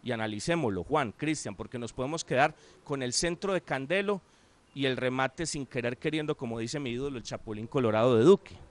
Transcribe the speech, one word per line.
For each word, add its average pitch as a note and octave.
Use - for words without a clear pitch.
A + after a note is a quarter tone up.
Y A#2+
analicémoslo, A2
Juan, C3
Cristian, D3
porque A2
nos A#2
podemos D3
quedar D3
con C#3
el B2
centro F3
de F3
Candelo F3+
y C#3
el C3
remate C3
sin C#3+
querer A#2+
queriendo, D3+
como A#2
dice A#2+
mi C3+
ídolo, C3
el A2
Chapulín A2+
Colorado A#2
de A2
Duque. -